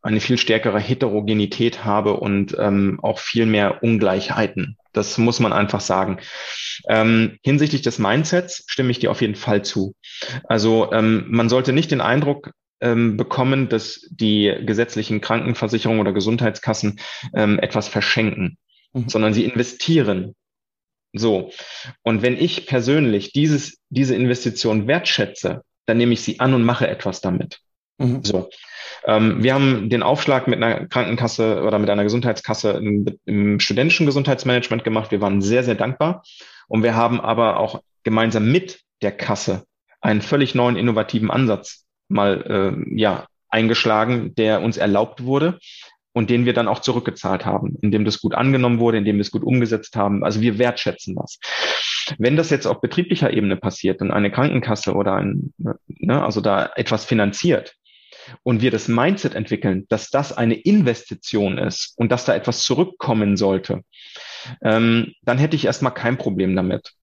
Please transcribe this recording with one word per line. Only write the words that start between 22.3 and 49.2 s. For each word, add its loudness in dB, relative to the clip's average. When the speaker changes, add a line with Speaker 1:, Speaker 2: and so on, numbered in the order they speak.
Speaker 1:
ich -2
persönlich 0
dieses, 0
diese 0
Investition 0
wertschätze, -2
dann 2
nehme 4
ich 0
sie -6
an 2
und 4
mache 2
etwas -6
damit. -4
Speaker 2:
Mhm. 0
Speaker 1:
So. -2
Ähm, 4
wir 4
haben 2
den 2
Aufschlag 2
mit 2
einer 0
Krankenkasse 0
oder 2
mit 2
einer 2
Gesundheitskasse 0
im, 0
im 2
studentischen 2
Gesundheitsmanagement 0
gemacht. -2
Wir 0
waren 2
sehr, 2
sehr 0
dankbar. -2
Und 0
wir 2
haben 2
aber 0
auch -2
gemeinsam 2
mit -2
der -2
Kasse -4
einen 2
völlig 0
neuen, 2
innovativen 0
Ansatz -2
mal, 0
äh, -6
ja, 0
eingeschlagen, 0
der 2
uns -2
erlaubt 0
wurde 0
und 0
den 4
wir 2
dann 2
auch -2
zurückgezahlt -2
haben, -4
indem 2
das -2
gut -2
angenommen 2
wurde, 2
indem 2
wir 2